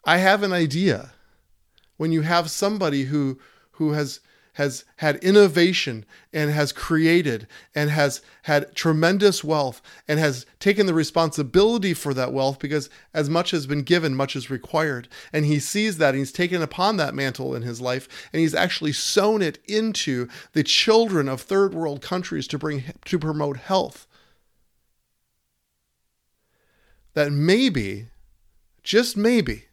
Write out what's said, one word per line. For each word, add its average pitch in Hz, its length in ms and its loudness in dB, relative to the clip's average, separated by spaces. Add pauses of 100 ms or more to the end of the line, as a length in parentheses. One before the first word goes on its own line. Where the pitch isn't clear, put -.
I 165 140 4
have 190 240 4
an 190 120 0
idea. 165 580 0 (840)
When 160 140 -2
you 160 120 2
have 170 260 2
somebody 185 540 -2
who, 135 360 -2 (340)
who 156 180 -2
has, 147 280 -4 (340)
has 143 320 -4 (100)
had 147 220 0
innovation 175 840 4 (300)
and 151 160 0
has 147 220 0
created 160 720 0 (300)
and 147 160 0
has 143 320 0 (180)
had 147 320 0
tremendous 180 680 2
wealth 147 400 -2 (240)
and 151 120 0
has 139 280 -2 (120)
taken 196 280 2
the 165 80 2
responsibility 170 960 2
for 147 220 -4
that 127 180 -2
wealth, 135 240 -2
because 143 320 -4 (240)
as 147 160 -2
much 170 220 0
has 147 160 -4
been 147 160 -4
given, 160 320 0
much 135 200 -4
is 135 140 -8
required. 135 580 -4 (240)
And 151 140 0
he 147 140 2
sees 202 400 -2
that, 143 120 4
and 135 60 -2
he's 135 140 -4
taken 175 320 -2
upon 190 340 -2
that 143 160 -2
mantle 131 400 -6
in 120 80 -8
his 120 200 -10
life, 127 260 -4 (260)
and 160 60 -2
he's 160 160 0
actually 165 380 0
sown 208 500 0
it 151 240 -4
into 196 600 -2 (260)
the 156 100 2
children 208 680 2
of 131 120 -6
third 196 340 0
world 147 260 -6
countries 180 460 -6
to 151 100 -6
bring, 143 280 -6 (200)
to 180 140 0
promote 151 380 -2
health. - 500 -2 (3000)
That 147 180 0
maybe, 143 760 0 (720)
just 240 360 0
maybe 202 560 0